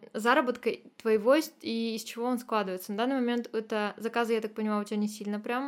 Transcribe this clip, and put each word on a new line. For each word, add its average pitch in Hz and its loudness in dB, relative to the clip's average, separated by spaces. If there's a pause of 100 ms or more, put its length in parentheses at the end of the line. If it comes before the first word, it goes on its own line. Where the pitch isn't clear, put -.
(140)
заработка 247 2 (300)
твоего 220 6
с-, 311 2
и 226 -2
из 220 -6
чего 233 -6
он 247 0
складывается. 202 -2
На 202 -6
данный 262 2
момент 240 0
это 214 -2
заказы, 233 0
я 220 2
так 214 -6
понимаю, 214 0
у 208 -4
тебя 208 -4
не 208 0
сильно 208 -6
прям 240 -4